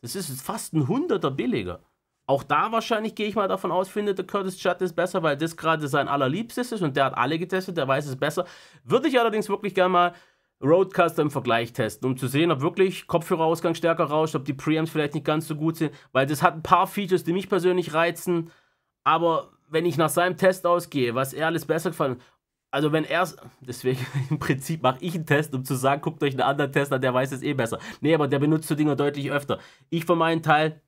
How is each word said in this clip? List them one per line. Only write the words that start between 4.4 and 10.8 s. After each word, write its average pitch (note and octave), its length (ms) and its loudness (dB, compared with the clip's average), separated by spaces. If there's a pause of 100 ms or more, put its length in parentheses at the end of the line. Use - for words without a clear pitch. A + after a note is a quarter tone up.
Judd F3+ 180 0
es F#3 120 -2
besser, F3 320 -2
weil D3 120 2
das D#3+ 200 -4
gerade D#3 320 0
sein C#3 180 2
allerliebstes D#3+ 640 -2
ist G#3+ 120 -4
und C#3+ 140 0
der C3+ 100 4
hat B2 120 -2
alle C#3 180 0
getestet, F#3 400 -4
der C3+ 120 -2
weiß C#3+ 180 0
es C3 80 -6
besser. D3+ 320 -2 (380)
Würde B3+ 240 2
ich B3+ 100 4
allerdings G#3+ 300 2
wirklich G3 260 -4
gerne F#3 180 4
mal F3 220 4 (480)
Rodecaster E3+ 600 4